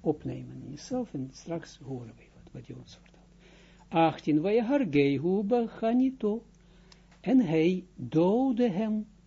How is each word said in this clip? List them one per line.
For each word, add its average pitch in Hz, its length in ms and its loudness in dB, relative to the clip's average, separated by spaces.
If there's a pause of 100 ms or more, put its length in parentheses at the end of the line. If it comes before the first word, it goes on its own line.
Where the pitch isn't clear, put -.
opnemen 131 600 -6
in - 80 -14
jezelf - 440 -8
en 131 180 -8
straks - 460 -12
horen 123 380 -12
we - 60 -20 (120)
wat, - 180 -20
wat 123 140 -16
je 123 100 -16
ons - 260 -20
vertelt. - 240 -20 (640)
Achttien, 160 540 2
"Wehargehu 190 1000 2
bechanito." 233 1000 0 (760)
En 254 200 4
hij 170 440 2 (100)
doodde 214 760 2
hem 214 380 -2 (200)